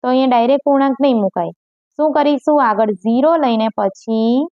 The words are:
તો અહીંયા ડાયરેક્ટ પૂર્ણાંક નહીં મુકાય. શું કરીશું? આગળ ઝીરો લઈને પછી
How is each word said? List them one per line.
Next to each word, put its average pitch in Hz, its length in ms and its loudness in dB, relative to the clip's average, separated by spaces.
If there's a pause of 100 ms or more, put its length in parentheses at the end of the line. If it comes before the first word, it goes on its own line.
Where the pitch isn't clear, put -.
તો 254 40 -4
અહીંયા 262 240 0
ડાયરેક્ટ 247 340 0
પૂર્ણાંક 277 360 0
નહીં 269 160 2
મુકાય. 185 360 -4 (460)
શું 302 120 0
કરીશું? 294 520 0
આગળ 214 300 0
ઝીરો 240 420 0
લઈને 233 320 0 (100)
પછી 226 800 -2